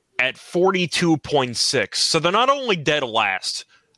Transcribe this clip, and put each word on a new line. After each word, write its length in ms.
at 220
forty-two 760
point 380
six. 460
So 160
they're 140
not 180
only 280
dead 260
last, 600